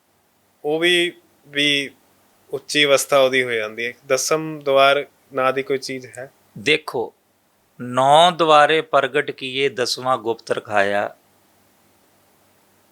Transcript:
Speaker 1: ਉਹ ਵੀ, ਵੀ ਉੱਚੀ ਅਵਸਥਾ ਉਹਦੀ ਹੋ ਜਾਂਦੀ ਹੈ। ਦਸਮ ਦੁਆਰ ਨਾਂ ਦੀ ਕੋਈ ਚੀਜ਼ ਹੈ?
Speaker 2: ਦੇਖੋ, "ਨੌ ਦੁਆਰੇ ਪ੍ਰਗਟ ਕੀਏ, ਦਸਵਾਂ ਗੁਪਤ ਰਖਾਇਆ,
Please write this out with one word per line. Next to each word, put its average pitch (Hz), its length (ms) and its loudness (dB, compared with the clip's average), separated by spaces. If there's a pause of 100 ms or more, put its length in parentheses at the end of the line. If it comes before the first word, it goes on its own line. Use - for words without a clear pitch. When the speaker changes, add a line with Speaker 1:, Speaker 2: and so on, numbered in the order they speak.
(640)
Speaker 1:
ਉਹ 156 160 -2
ਵੀ, 175 320 2 (340)
ਵੀ 143 440 -2 (600)
ਉੱਚੀ 147 340 -2
ਅਵਸਥਾ 139 340 2
ਉਹਦੀ 131 240 2
ਹੋ 123 80 -6
ਜਾਂਦੀ 110 360 -6
ਹੈ। 120 60 -10 (140)
ਦਸਮ 156 540 -4
ਦੁਆਰ 139 460 2 (260)
ਨਾਂ 131 200 0
ਦੀ 135 100 -4
ਕੋਈ 135 160 -4
ਚੀਜ਼ 131 280 -12 (120)
ਹੈ? 135 140 -16 (260)
Speaker 2:
ਦੇਖੋ, 120 560 -4 (640)
"ਨੌ 135 500 4
ਦੁਆਰੇ 156 500 4
ਪ੍ਰਗਟ 139 500 -2
ਕੀਏ, 135 380 -4
ਦਸਵਾਂ 123 500 -4
ਗੁਪਤ 113 320 -6
ਰਖਾਇਆ, 104 640 -2 (1800)